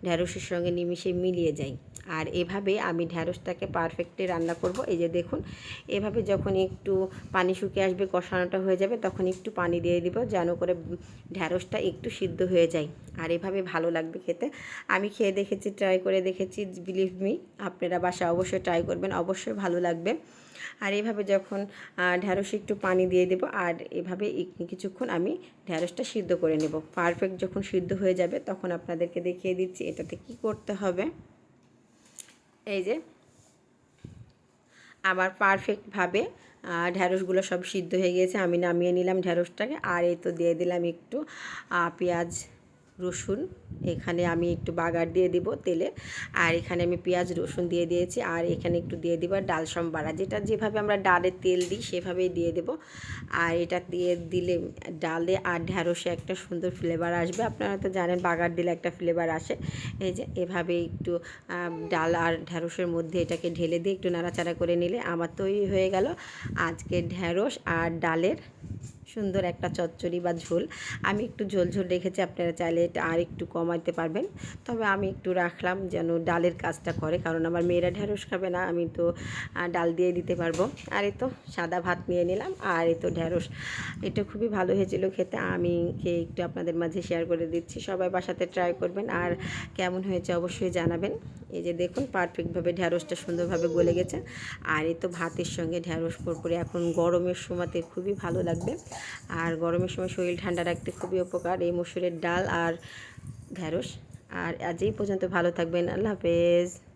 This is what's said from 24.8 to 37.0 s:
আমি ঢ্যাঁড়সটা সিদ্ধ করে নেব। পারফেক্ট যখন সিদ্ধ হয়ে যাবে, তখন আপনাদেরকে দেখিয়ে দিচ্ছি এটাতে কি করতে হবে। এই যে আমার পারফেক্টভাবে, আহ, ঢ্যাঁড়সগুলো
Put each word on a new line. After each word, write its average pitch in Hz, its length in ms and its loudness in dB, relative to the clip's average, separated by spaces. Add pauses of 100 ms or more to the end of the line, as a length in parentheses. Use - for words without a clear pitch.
আমি 196 300 0 (280)
ঢ্যাঁড়সটা 175 380 -2
সিদ্ধ 180 280 -2
করে 165 240 4
নেব। 156 240 0 (140)
পারফেক্ট 175 420 2
যখন 185 260 -2
সিদ্ধ 185 300 0
হয়ে 190 220 4
যাবে, 180 260 2
তখন 190 320 -4
আপনাদেরকে 170 480 -2
দেখিয়ে 180 340 -2
দিচ্ছি 185 300 -2
এটাতে - 320 -8
কি - 260 -16
করতে 214 300 -4
হবে। 196 380 0 (1600)
এই 196 160 -2
যে 226 180 0 (2000)
আমার 185 360 4
পারফেক্টভাবে, 196 880 4 (360)
আহ, 175 320 0
ঢ্যাঁড়সগুলো 185 480 4